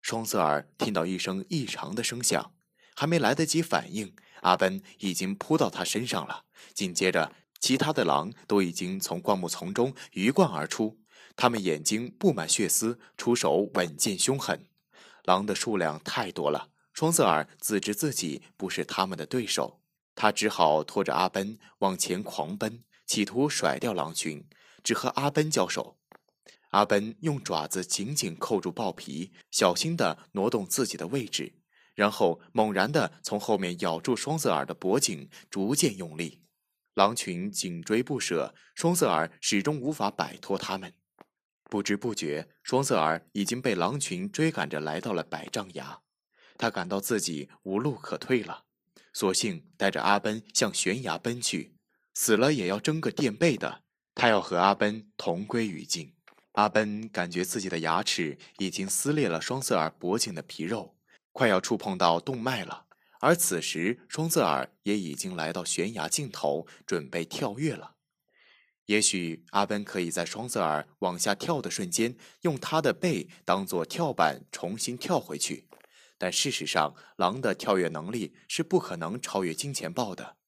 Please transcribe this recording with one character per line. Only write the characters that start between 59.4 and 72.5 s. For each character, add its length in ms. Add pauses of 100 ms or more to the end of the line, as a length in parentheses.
双 180
色 160
耳 220
脖 200
颈 160
的 60
皮 240
肉， 320 (360)
快 160
要 120
触 160
碰 220
到 200
动 220
脉 240
了。 220 (340)
而 160
此 240
时， 480
双 220
色 120
耳 300 (120)
也 140
已 160
经 220
来 160
到 100
悬 300
崖 160
尽 220
头， 360 (200)
准 240
备 160
跳 320
跃 160
了。 220 (920)
也 160
许 480
阿 160
奔 180
可 160
以 100
在 140
双 240
色 140
耳 260 (120)
往 180
下 160
跳 260
的 100
瞬 200
间， 260 (260)
用 160